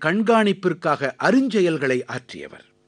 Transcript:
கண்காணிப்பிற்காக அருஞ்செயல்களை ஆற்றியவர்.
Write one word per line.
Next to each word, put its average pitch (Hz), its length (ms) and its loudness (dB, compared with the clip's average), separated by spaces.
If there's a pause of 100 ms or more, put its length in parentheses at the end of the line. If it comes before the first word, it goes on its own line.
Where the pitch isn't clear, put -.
கண்காணிப்பிற்காக 185 1160 0
அருஞ்செயல்களை 170 840 2
ஆற்றியவர். 117 580 -14 (240)